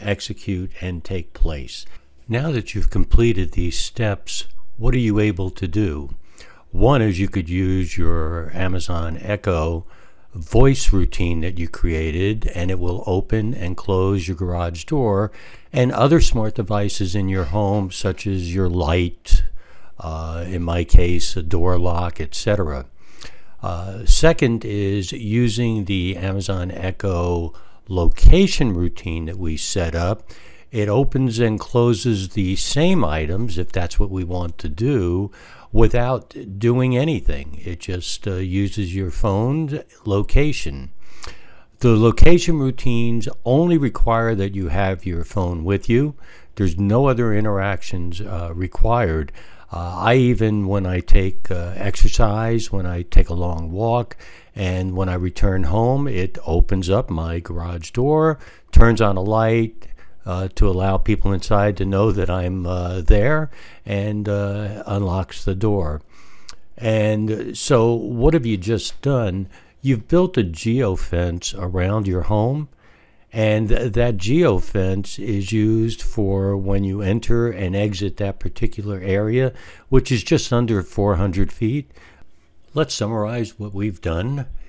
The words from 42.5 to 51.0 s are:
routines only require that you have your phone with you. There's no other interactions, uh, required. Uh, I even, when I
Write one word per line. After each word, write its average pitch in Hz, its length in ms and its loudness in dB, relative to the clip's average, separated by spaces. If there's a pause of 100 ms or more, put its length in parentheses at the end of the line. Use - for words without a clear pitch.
routines 117 720 2 (160)
only 165 320 4
require 113 600 2
that 98 180 -2
you 95 140 -4
have 95 360 0
your 85 200 -2
phone 87 400 -4
with 98 240 0
you. 139 260 2 (400)
There's 90 240 0
no 110 300 2
other 117 260 2
interactions, 98 880 -2
uh, 87 340 -8
required. 90 800 0 (400)
Uh, 87 240 -8
I 107 180 2
even, 107 520 2
when 95 200 -2
I 92 140 -2